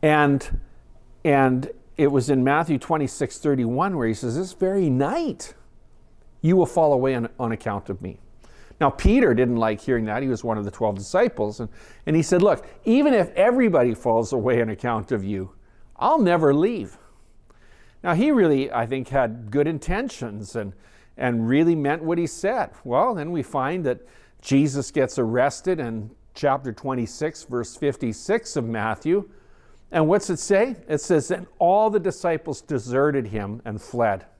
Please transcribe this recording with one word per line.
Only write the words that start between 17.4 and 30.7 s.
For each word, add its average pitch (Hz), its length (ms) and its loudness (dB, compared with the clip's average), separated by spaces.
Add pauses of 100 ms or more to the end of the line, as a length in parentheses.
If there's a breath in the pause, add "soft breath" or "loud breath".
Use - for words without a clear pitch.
Now, 175 120 0
he 254 160 2
really, 151 420 4
I 117 140 -2
think, 131 220 -6
had 120 420 -2
good 143 180 0
intentions 139 880 -6
and, 101 160 -6 (440 soft breath)
and 120 300 -2
really 160 300 4
meant 151 260 -2
what 165 160 -2
he 170 80 -2
said. 202 440 -4 (120)
Well, 180 320 0
then 160 160 -6
we 160 140 -4
find 151 400 -4
that 127 160 -2 (400 soft breath)
Jesus 139 500 0
gets 131 260 0
arrested 135 600 0
in 113 320 -8 (240)
chapter 135 380 -2
twenty-six, 131 720 -6
verse 117 320 -6
fifty-six 143 800 -4
of 127 80 -2
Matthew. 117 640 -2 (640 soft breath)
And 156 160 2
what's 196 200 2
it 170 120 -4
say? 220 340 2 (140)